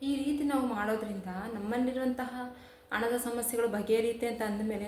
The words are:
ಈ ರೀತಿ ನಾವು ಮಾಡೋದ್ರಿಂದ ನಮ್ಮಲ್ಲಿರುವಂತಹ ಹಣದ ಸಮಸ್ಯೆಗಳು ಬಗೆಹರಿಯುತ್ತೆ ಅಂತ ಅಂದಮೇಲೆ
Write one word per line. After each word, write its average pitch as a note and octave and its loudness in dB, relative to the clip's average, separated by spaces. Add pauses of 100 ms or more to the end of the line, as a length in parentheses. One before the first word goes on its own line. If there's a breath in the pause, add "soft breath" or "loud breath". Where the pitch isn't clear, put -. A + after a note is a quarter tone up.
ಈ - 2 (120)
ರೀತಿ D4 2
ನಾವು C4 4 (100)
ಮಾಡೋದ್ರಿಂದ G#3 -2 (260)
ನಮ್ಮಲ್ಲಿರುವಂತಹ B3 0 (600 loud breath)
ಹಣದ A#3 2 (120)
ಸಮಸ್ಯೆಗಳು A#3 0
ಬಗೆಹರಿಯುತ್ತೆ A3+ 2
ಅಂತ G#3+ -4
ಅಂದಮೇಲೆ G#3 -2